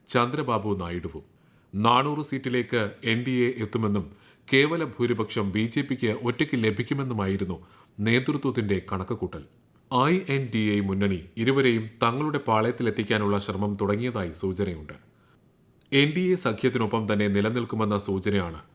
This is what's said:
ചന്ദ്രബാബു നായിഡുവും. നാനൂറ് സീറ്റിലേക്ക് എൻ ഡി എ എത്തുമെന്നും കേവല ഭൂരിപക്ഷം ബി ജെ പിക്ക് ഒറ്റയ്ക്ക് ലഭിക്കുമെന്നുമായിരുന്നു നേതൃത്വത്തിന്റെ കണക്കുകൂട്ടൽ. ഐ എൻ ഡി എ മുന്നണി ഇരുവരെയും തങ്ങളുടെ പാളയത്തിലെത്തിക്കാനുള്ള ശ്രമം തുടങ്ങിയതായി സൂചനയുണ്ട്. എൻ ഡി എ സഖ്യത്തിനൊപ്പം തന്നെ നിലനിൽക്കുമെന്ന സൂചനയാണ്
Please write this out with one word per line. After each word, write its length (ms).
ചന്ദ്രബാബു 680
നായിഡുവും. 500
നാനൂറ് 500
സീറ്റിലേക്ക് 680
എൻ 180
ഡി 80
എ 320
എത്തുമെന്നും 440
കേവല 360
ഭൂരിപക്ഷം 680
ബി 140
ജെ 160
പിക്ക് 300
ഒറ്റയ്ക്ക് 420
ലഭിക്കുമെന്നുമായിരുന്നു 1000
നേതൃത്വത്തിന്റെ 840
കണക്കുകൂട്ടൽ. 500
ഐ 220
എൻ 260
ഡി 80
എ 40
മുന്നണി 400
ഇരുവരെയും 540
തങ്ങളുടെ 360
പാളയത്തിലെത്തിക്കാനുള്ള 1000
ശ്രമം 420
തുടങ്ങിയതായി 520
സൂചനയുണ്ട്. 640
എൻ 180
ഡി 100
എ 140
സഖ്യത്തിനൊപ്പം 800
തന്നെ 160
നിലനിൽക്കുമെന്ന 720
സൂചനയാണ് 640